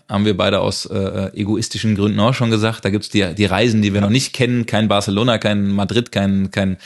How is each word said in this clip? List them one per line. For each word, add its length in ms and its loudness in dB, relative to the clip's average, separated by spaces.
haben 180 0
wir 120 0
beide 220 0
aus, 260 -4
äh, 480 -4
egoistischen 640 -2
Gründen 240 0
auch 160 2
schon 160 0
gesagt. 340 -2
Da 60 0
gibt's 180 -4
die, 240 0
die 120 2
Reisen, 360 2
die 140 2
wir 60 2
noch 100 2
nicht 200 0
kennen, 360 0
kein 200 0
Barcelona, 520 0
kein 320 0
Madrid, 400 -2
kein, 400 0
kein 340 -2